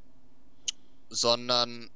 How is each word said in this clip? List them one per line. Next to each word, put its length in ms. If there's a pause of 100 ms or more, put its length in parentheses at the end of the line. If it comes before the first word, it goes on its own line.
(1120)
sondern 840